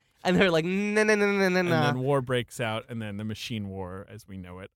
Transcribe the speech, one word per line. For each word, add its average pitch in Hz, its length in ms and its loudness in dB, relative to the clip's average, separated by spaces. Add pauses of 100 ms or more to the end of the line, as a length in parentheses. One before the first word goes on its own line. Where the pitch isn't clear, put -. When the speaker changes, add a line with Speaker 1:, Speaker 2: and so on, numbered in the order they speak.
(260)
Speaker 1:
And 180 100 4
they're 180 160 6
like, 160 140 4
"No, 208 380 2
no, 214 120 4
no, 202 160 4
no, 202 60 2
no, 196 80 4 (120)
Speaker 2:
And 180 120 2
Speaker 1:
no." 165 140 2
Speaker 2:
then 143 160 0
war 135 220 2
breaks 123 380 -4
out, 113 300 -2
and 117 120 -8
then 107 140 -8
the 104 80 -8
machine 107 460 -6
war, 95 400 -10
as 107 180 -18
we 98 100 -14
know 90 220 -14
it, 98 160 -16